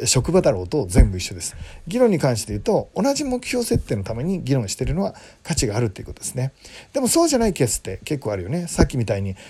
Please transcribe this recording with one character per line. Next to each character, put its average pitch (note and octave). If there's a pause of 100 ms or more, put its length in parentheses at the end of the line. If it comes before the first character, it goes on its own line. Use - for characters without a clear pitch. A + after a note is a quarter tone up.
職 B2+
場 F3+
だ D#3
ろ F#2+
う F2+
と、 B2
全 G#2
部 F#2
一 F2+
緒 F#2+
で E2+
す。 - (300)
議 G3+
論 A#3+
に F3+
関 C3
し -
て G#2
言 G#2
う -
と、 F3
同 C4
じ C#4+
目 B3
標 B3
設 -
定 B2
の G2+
た A2
め A#2+
に F#3
議 C3
論 A2+
し -
て -
る C3
の G3
は - (300)
価 E3
値 C3+
が G#2+
あ -
る A#2+
っ G#2
て D#2+
い D2+
う -
こ -
と -
で -
す -
ね。 C3 (380)
で C#4+
も B3+
そ E4
う -
じ D4
ゃ -
な A3+
い F#3+
ケ C#3
ー -
ス -
っ -
て -
結 D3
構 G#2+
あ G2+
る F#2+
よ E2+
ね。 F3
さ -
っ -
き C3+
み A2+
た G#2
い G2
に、 G2 (140)